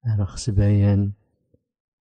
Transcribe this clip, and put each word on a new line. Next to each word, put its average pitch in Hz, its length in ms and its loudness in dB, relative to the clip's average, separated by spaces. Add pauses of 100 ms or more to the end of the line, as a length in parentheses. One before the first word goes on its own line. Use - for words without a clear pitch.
أرى 104 200 -2
خسبايان 101 840 0 (880)